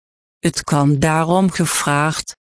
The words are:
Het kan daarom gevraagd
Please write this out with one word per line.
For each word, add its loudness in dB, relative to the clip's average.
Het -2
kan 2
daarom 2
gevraagd -2